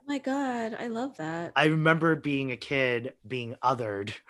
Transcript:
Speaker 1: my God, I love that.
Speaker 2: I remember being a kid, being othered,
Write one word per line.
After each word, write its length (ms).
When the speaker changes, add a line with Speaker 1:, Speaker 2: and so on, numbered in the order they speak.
Speaker 1:
my 120
God, 600
I 80
love 300
that. 400
Speaker 2:
I 80
remember 500
being 380
a 40
kid, 560
being 340
othered, 520